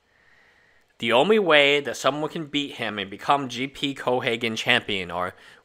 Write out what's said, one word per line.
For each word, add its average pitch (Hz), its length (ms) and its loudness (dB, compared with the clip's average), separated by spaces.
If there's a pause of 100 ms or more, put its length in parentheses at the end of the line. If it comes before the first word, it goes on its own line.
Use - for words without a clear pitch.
(960)
the 117 140 -2
only 165 260 6
way 147 420 6
that 123 160 -6
someone 147 360 -2
can 160 160 -8
beat 143 300 -6
him 107 200 -6
and 95 100 -6
become 139 400 -2
G 120 200 -6
P 139 260 -6
Copenhagen 117 640 -2
champion 107 560 -2
or 90 240 -6 (300)